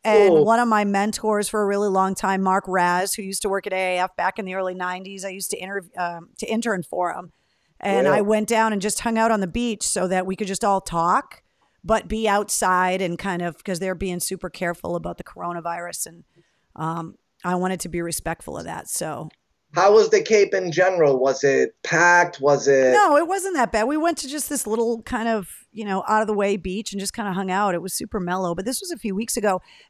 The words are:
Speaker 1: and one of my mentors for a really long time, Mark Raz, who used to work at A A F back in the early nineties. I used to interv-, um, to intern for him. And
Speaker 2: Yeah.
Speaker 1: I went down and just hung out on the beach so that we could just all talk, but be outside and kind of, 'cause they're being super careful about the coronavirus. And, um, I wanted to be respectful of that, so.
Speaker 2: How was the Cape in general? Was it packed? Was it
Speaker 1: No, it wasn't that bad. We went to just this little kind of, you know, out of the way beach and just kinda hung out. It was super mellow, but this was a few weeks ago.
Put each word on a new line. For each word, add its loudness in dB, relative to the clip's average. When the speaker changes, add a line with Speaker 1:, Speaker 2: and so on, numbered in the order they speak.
Speaker 1:
and 6
one 4
of 2
my 2
mentors 0
for -2
a 0
really 0
long 0
time, -2
Mark 2
Raz, 2
who -8
used -8
to -2
work -2
at -6
A 0
A 0
F -6
back -2
in -4
the -8
early -4
nineties. -8
I -6
used -10
to -8
interv-, -10
um, -6
to -8
intern -2
for -4
him. -14
And 0
Speaker 2:
Yeah. 4
Speaker 1:
I 2
went 0
down 2
and -2
just -4
hung -2
out 4
on 0
the -2
beach -4
so -2
that 0
we -4
could -6
just -6
all 2
talk, -2
but 0
be -2
outside 2
and -2
kind -6
of, -8
'cause -6
they're -4
being -6
super -6
careful -6
about -8
the -14
coronavirus. -8
And, -20
um, -8
I -2
wanted -2
to -10
be -6
respectful -8
of -12
that, -12
so. -8
Speaker 2:
How 6
was 8
the 4
Cape 4
in -2
general? 4
Was 2
it 2
packed? 4
Was 4
it 6
Speaker 1:
No, 6
it 2
wasn't -2
that 0
bad. 0
We -2
went 0
to -8
just -8
this -4
little -2
kind -4
of, -2
you -12
know, -2
out 4
of 0
the 0
way 2
beach -8
and -6
just -6
kinda -6
hung -2
out. 0
It -2
was -8
super -6
mellow, -2
but -6
this -4
was -10
a -8
few -4
weeks -4
ago. 0